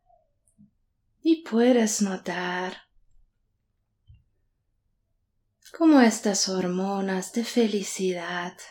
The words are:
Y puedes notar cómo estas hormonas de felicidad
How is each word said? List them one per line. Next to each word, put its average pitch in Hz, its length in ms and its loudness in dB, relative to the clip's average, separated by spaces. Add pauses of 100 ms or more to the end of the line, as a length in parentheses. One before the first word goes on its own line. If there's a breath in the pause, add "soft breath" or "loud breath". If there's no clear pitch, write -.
(1200)
Y 320 220 2
puedes 233 580 2
notar 185 760 -4 (3000)
cómo 311 240 6
estas 214 480 2
hormonas 190 840 -4
de 233 100 -4
felicidad 185 1120 -4 (140)